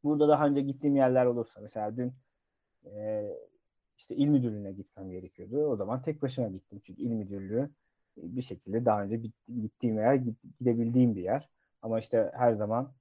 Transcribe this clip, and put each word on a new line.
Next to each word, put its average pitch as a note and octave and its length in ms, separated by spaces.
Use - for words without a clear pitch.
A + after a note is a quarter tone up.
Burada D3 240
daha D3 200
önce C#3+ 140
gittiğim C#3 340
yerler B2+ 300
olursa, A#2+ 360
mesela G#2+ 360
dün, B2+ 160
e, G#2+ 400
işte - 180
il C#3+ 120
müdürlüğüne A2 440
gitmem F#2+ 400
gerekiyordu. F#2+ 560
O B2+ 80
zaman G#2+ 260
tek D3+ 200
başıma B2+ 260
gittim. G2 380
Çünkü - 160
il A#2+ 100
müdürlüğü, G2+ 580
e, F2 180
bir B2+ 60
şekilde A2+ 440
daha G#2 180
önce A2+ 200
bit-, - 240
gittiğim A2 360
veya A#2+ 180
git-, B2 440
gidebildiğim A#2+ 560
bir F#2 80
yer. B2 260
Ama A2+ 180
işte A2 340
her B2 200
zaman A2 480